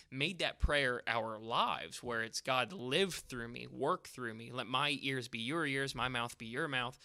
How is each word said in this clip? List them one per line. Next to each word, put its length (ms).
made 300
that 200
prayer 460
our 320
lives, 640
where 200
it's, 200
"God, 320
live 400
through 340
me, 220
work 380
through 260
me, 180
let 140
my 340
ears 280
be 100
your 280
ears, 280
my 140
mouth 280
be 100
your 220
mouth," 360